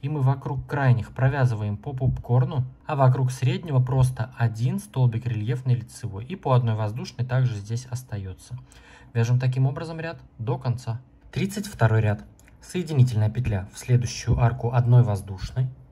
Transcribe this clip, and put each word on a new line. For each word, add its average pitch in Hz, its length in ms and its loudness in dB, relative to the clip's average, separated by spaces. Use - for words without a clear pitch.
и 135 60 -6
мы 147 140 -2
вокруг 131 440 0
крайних 127 460 2
провязываем 123 640 2
по 143 180 -8
попкорну, 131 720 0
а 156 100 -2
вокруг 131 360 4
среднего 143 520 0
просто 127 540 0
один 117 420 0
столбик 120 460 0
рельефный 120 500 -2
лицевой, 101 480 -10
и 175 140 -8
по 139 160 0
одной 120 220 4
воздушной 117 520 -4
также 127 280 2
здесь 110 320 -6
остается. 101 720 -10
Вяжем 117 260 2
таким 131 260 2
образом 160 340 -4
ряд 165 220 -8
до 120 200 -2
конца. 117 440 -6
Тридцать 196 360 -4
второй 110 340 2
ряд. 104 220 0
Соединительная 127 680 2
петля 107 440 -4
в - 40 -18
следующую - 640 0
арку 120 320 0
одной 123 320 6
воздушной. 101 680 -2